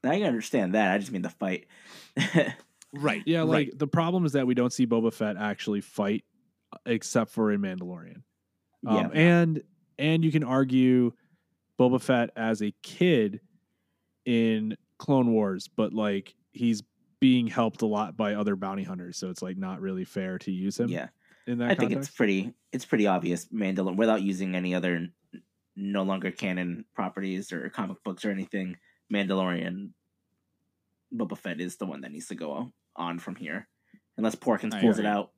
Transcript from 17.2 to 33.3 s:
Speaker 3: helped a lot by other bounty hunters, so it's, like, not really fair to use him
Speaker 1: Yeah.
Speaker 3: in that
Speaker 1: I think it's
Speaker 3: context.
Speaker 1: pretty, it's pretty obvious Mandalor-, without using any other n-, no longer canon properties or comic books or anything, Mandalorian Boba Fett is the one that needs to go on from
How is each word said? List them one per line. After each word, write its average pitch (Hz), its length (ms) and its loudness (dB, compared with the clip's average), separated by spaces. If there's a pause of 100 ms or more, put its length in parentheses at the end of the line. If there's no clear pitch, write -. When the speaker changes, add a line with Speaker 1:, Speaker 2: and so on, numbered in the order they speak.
Speaker 3:
helped 113 340 0
a 113 60 2
lot 104 280 -2
by 104 200 0
other 104 220 0
bounty 98 280 -6
hunters, 90 320 -10
so 92 140 -6
it's, 87 100 -12
like, 92 160 -8
not 95 240 -6
really 92 240 -4
fair 92 360 -6
to 98 120 -6
use 95 260 -4
him 117 120 0
Speaker 1:
Yeah. 80 180 -6 (380)
Speaker 3:
in 123 140 -4
that 120 100 -2
Speaker 1:
I 117 40 4
think - 180 0
it's 139 160 -4
Speaker 3:
context. - 100 -18
Speaker 1:
pretty, 98 340 2 (200)
it's 127 120 -6
pretty 104 220 2
obvious 87 400 0
Mandalor-, 95 500 -2
without 110 240 4
using 95 340 -2
any 90 200 -2
other 90 220 0
n-, 85 160 -6 (640)
no 98 260 -2
longer 95 280 -2
canon 90 540 -4 (100)
properties 95 600 -6
or 71 160 -8
comic 95 340 -8
books 101 220 -8
or 104 40 0
anything, 95 460 -6 (340)
Mandalorian 95 840 -2 (1160)
Boba 110 280 -4
Fett 85 200 -8
is 90 200 -6
the 98 80 -6
one 71 160 -10
that 71 100 -14
needs 80 140 -12
to 101 80 -10
go 80 360 -8 (240)
on 85 240 -6
from - 180 -10